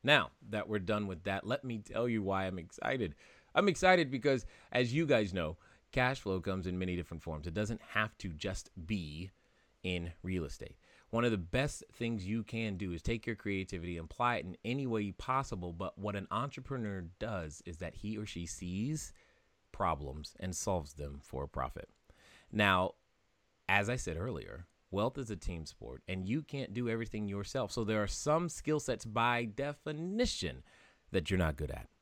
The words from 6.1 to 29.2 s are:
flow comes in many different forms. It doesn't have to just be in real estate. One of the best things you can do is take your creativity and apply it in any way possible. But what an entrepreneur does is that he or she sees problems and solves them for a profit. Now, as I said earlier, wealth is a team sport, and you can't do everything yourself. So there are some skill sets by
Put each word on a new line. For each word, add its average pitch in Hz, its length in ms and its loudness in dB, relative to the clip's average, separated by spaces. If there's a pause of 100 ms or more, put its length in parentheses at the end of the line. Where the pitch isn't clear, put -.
flow 95 200 0
comes 95 280 -2
in 90 100 -2
many 92 160 0
different 85 300 -6
forms. 78 240 -4
It 80 60 -6
doesn't 107 260 0 (100)
have 107 280 2
to 98 100 -8
just 90 420 -6 (160)
be 87 460 -4 (500)
in 87 300 -2 (100)
real 92 220 0
estate. - 320 -10 (340)
One 117 140 2
of 120 80 4
the 104 60 2
best 127 440 -2 (100)
things 117 320 -2
you 107 200 0
can 113 320 -2
do 90 160 -2
is 82 100 -4
take 117 240 -2
your 117 80 -2
creativity 92 640 -2
and 82 80 -6
apply 120 320 0
it - 80 -2
in 90 200 -8
any 131 220 0
way 107 240 2
possible. 104 640 -2
But 90 260 -4
what 101 160 -2
an 98 160 -4
entrepreneur 113 760 -2 (120)
does 90 480 -4
is 85 120 -10
that 85 180 -6
he 107 200 -4
or 107 100 -4
she 87 200 -6
sees 104 680 -2 (600)
problems 73 680 -2
and 92 160 -2
solves 87 400 0
them 71 260 -8
for - 220 -6
a 71 60 -4
profit. - 400 -6 (640)
Now, 95 400 6 (760)
as 101 200 6
I 120 80 2
said 80 200 -2
earlier, 85 500 -6 (260)
wealth 110 260 2
is 117 120 -6
a 101 60 -2
team 82 300 -4
sport, - 400 -12
and 92 220 -2
you 139 120 2
can't 139 320 -6
do 120 160 0
everything 107 380 -2
yourself. 101 460 -2
So 120 100 0
there 107 200 4
are 101 40 2
some 160 420 2
skill 151 300 0
sets 127 260 -2
by 120 400 2